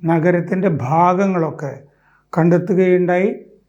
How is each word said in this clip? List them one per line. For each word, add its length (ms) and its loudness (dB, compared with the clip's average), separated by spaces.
നഗരത്തിൻ്റെ 600 0
ഭാഗങ്ങളൊക്കെ 800 0
കണ്ടെത്തുകയുണ്ടായി. 960 2